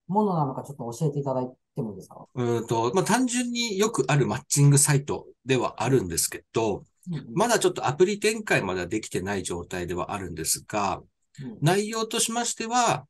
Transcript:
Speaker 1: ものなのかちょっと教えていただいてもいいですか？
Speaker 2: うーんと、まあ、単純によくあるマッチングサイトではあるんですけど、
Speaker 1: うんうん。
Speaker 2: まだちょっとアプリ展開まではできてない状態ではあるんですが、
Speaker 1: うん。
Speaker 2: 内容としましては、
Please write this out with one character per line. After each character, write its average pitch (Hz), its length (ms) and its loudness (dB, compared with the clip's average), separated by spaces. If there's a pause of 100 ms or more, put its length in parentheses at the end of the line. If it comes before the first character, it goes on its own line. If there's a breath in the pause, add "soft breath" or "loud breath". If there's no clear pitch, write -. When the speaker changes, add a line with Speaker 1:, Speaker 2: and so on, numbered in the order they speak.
Speaker 1:
も 202 160 2
の 196 120 0
な 151 100 2
の 135 100 -4
か 123 80 -10
ち - 80 -14
ょ 143 40 -16
っ - 20 -20
と 120 200 -8
教 160 100 0
え 143 40 -2
て 143 80 -4
い 139 60 -4
た 135 80 -2
だ 127 80 -2
い 127 80 -4 (260)
て 143 60 -6
も 113 100 -6
い - 20 -12
い - 40 -16
で 92 40 -14
す - 80 -20
か？ - 240 -20
Speaker 2:
う 123 100 -4
ー 120 180 0
ん - 60 -10
と、 113 260 0
ま 185 80 2
あ、 156 40 0
単 254 220 4
純 240 240 -2
に 233 260 -2
よ 214 140 2
く - 160 0
あ 147 80 4
る 135 100 4
マ 104 120 0
ッ - 120 -12
チ 143 120 2
ン 143 100 10
グ 139 60 8
サ 147 180 4
イ 139 100 0
ト 90 220 -6 (180)
で 131 120 2
は 110 260 -2
あ 117 40 0
る 127 140 4
ん 92 60 -2
で 82 100 -4
す - 100 0
け - 240 -12
ど、 110 320 0 (260)
Speaker 1:
う - 20 -8
ん 165 40 -6
う - 60 -6
ん。 - 120 -14
Speaker 2:
ま 196 140 2
だ 233 120 4
ち 185 80 4
ょ - 20 0
っ - 40 0
と - 140 -4
ア 135 60 2
プ 185 120 4
リ 202 140 2
展 214 240 0
開 156 180 2
ま 95 120 -2
で 92 80 -2
は 87 60 -4
で 110 120 -2
き - 80 -8
て 101 140 -6
な 101 160 -4
い 92 60 -4
状 87 200 -6
態 90 240 -6
で 90 60 -6
は 87 180 -4
あ 101 60 -4
る 92 140 -8
ん 85 40 -12
で 80 80 -8
す - 240 -4
が、 98 340 -2 (400)
Speaker 1:
う 139 40 -12
ん。 113 160 -14
Speaker 2:
内 196 260 2
容 220 180 -4
と 220 140 -4
し 226 140 -2
ま 240 100 -2
し 240 120 -4
て 226 100 -6
は、 233 440 0